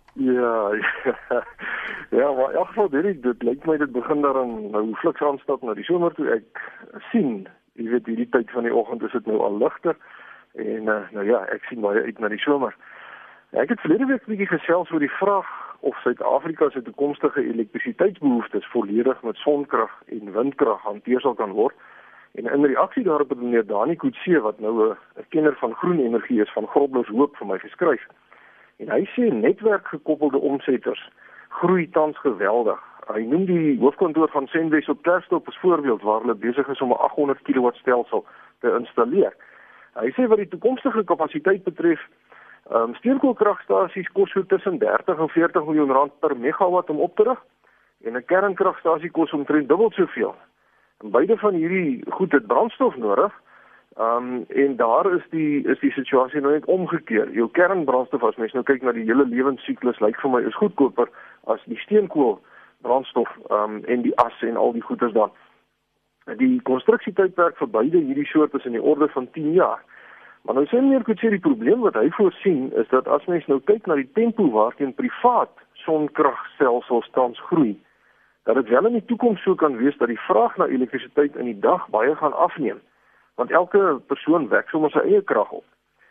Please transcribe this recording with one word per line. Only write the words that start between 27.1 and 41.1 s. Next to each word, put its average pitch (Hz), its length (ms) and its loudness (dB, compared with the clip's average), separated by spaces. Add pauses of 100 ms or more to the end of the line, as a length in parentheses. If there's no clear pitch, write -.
vir 110 100 -14
my 95 120 -4
geskryf. 139 480 -2 (680)
En - 140 -14
hy 151 260 0
sê 240 160 2
netwerkgekoppelde 151 1080 0
omsetters 135 720 -4 (380)
groei 175 420 0
tans 156 280 0
geweldig. 104 600 0 (320)
Hy 107 100 -4
noem 147 220 0
die 160 340 2
hoofkantoor 156 500 2
van 139 180 -4
Senwes 160 420 0
op 151 140 -4
Klerksdorp 175 460 0
as - 100 -18
voorbeeld, 147 440 2
waar 107 180 2
hulle 117 140 -2
besig 120 340 -2
is 139 120 -8
om 127 100 0
'n - 100 2
agthonderd 139 420 0
kilowatt 127 340 0
stelsel 120 500 -2 (340)
te 110 180 0
installeer. 120 560 0 (600)
Hy 117 160 -2
sê 254 180 0
wat 214 100 6
die 202 100 -4
toekomstige 220 560 -2
kapasiteit 165 600 0